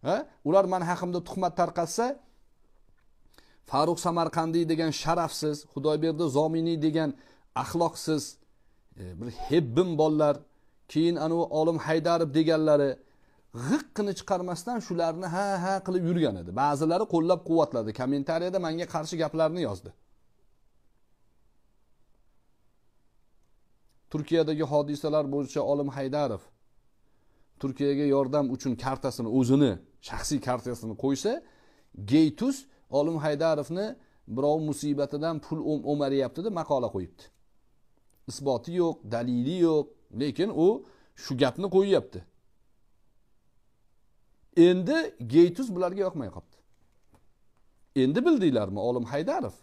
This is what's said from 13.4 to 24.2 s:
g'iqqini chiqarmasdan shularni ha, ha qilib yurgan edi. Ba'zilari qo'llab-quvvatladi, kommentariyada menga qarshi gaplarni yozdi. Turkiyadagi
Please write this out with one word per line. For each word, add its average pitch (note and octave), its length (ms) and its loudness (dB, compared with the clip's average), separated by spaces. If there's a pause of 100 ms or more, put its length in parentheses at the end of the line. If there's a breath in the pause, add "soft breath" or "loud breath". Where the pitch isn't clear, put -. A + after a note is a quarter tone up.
g'iqqini G3+ 640 -2
chiqarmasdan F3+ 640 -4
shularni E3 460 -2
ha, F#3 200 -2 (160)
ha F#3+ 120 -2 (120)
qilib F#3 220 0
yurgan D#3+ 280 2
edi. F2 200 -12
Ba'zilari D3 580 2
qo'llab-quvvatladi, D#3+ 800 2
kommentariyada D3+ 680 -2
menga E3+ 260 -4
qarshi D#3+ 320 -6
gaplarni D#3+ 440 0
yozdi. G2+ 300 -6 (4000)
Turkiyadagi D#3 520 0